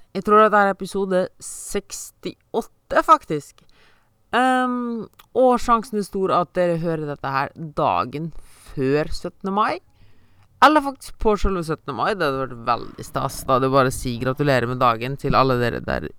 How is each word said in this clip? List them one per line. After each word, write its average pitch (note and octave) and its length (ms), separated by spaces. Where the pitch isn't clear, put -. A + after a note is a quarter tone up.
Jeg F#3+ 140
tror G#3+ 160
dette G#3 180
er G3 140
episode F#3+ 480
sekstiåtte, - 1700
faktisk. - 560
Ehm, B3 720
og B3 320
sjansen G#3+ 380
er F#3 80
stor F#3+ 320
at - 180
dere F3 240
hører D#3 240
dette C#3 300
her C#3+ 180
dagen C#3+ 720
før C#3+ 400
syttende F#3+ 460
mai. D#4 180
Eller D4 240
faktisk - 400
på G#3+ 160
selve F#3+ 240
syttende D3 320
mai. D3 160
Det F3+ 160
hadde C3+ 160
vært A#2+ 240
veldig A2+ 400
stas. - 400
Da C3 80
hadde C3 160
jeg C#3 80
bare C3 160
si B2 240
gratulerer C3 480
med B2+ 160
dagen A#2+ 320
til A#2 240
alle C3 160
dere A#2+ 240
der C2 380